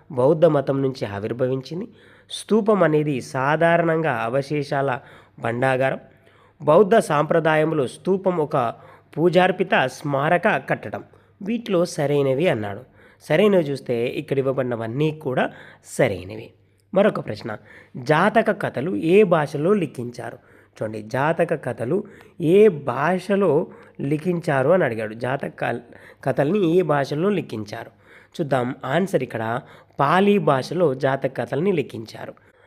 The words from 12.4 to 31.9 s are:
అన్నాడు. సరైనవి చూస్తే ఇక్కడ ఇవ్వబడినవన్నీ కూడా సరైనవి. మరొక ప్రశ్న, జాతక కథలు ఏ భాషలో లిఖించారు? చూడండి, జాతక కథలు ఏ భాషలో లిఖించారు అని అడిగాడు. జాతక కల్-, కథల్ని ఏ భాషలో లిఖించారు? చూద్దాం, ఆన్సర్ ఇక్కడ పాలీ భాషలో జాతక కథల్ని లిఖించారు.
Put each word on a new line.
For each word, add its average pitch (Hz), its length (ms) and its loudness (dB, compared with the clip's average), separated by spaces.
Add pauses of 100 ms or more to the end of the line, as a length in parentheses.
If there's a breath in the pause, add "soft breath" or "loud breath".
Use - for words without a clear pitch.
అన్నాడు. 104 280 -6 (460 soft breath)
సరైనవి 185 420 4
చూస్తే 131 260 -4 (240)
ఇక్కడ 139 180 -2
ఇవ్వబడినవన్నీ 127 720 -2 (140)
కూడా 139 220 0 (500 loud breath)
సరైనవి. 107 520 -2 (460)
మరొక 190 320 2
ప్రశ్న, 107 300 -10 (400 loud breath)
జాతక 185 640 2
కథలు 151 340 -4
ఏ 185 260 6 (120)
భాషలో 151 380 0
లిఖించారు? 123 640 -6 (380 soft breath)
చూడండి, 110 260 -8
జాతక 151 640 -2
కథలు 127 380 -4 (360 loud breath)
ఏ 196 280 6
భాషలో 165 960 0 (340 loud breath)
లిఖించారు 151 680 0
అని 185 140 4
అడిగాడు. 110 300 -4
జాతక 131 380 -6 (100)
కల్-, 123 240 -4 (380 loud breath)
కథల్ని 160 520 0
ఏ 185 60 4
భాషలో 147 460 0
లిఖించారు? 117 640 -6 (460 soft breath)
చూద్దాం, 131 380 -2 (100)
ఆన్సర్ 165 380 0
ఇక్కడ 113 220 -6 (560 loud breath)
పాలీ 185 380 4
భాషలో 147 560 2
జాతక 135 440 -2
కథల్ని 139 340 -2
లిఖించారు. 113 600 -8 (320 soft breath)